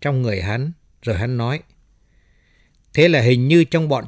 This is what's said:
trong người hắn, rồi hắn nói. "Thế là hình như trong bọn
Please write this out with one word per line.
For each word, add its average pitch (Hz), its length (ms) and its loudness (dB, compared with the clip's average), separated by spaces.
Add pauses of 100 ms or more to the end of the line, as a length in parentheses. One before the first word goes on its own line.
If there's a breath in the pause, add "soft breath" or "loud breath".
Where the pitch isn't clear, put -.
trong 135 200 -2
người 104 200 -2
hắn, 117 300 -4 (300)
rồi 107 160 -2
hắn 120 200 -4
nói. 123 220 -4 (1300)
"Thế 156 140 4
là 156 140 2
hình 123 260 2
như 165 160 4
trong 160 260 -2
bọn 120 180 -4